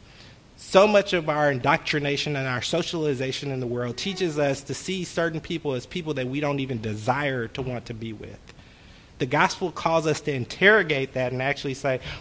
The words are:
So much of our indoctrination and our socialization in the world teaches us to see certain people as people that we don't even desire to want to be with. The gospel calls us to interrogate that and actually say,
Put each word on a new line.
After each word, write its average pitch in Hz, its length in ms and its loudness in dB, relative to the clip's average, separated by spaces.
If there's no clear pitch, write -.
So 202 280 6
much 202 280 4
of 160 160 0
our 147 200 4
indoctrination 143 880 0
and 135 100 -2
our 123 160 -2
socialization 143 920 -2
in 131 100 -4
the 123 60 -2
world 120 280 -2
teaches 180 420 -2
us 139 260 2
to 139 100 -8
see 185 320 -4
certain 165 340 -2
people 151 340 -4
as 123 120 -4
people 156 300 -4
that 127 120 -2
we 139 140 -2
don't 143 180 0
even 127 220 -4
desire 117 680 -2
to 135 140 -8
want 123 240 -6
to 120 80 -10
be 113 180 -10
with. 104 320 -14
The 143 80 -2
gospel 160 460 2
calls 165 360 2
us 147 140 2
to 147 120 -2
interrogate 156 800 4
that 127 180 0
and 127 100 -2
actually 135 340 -2
say, 131 260 0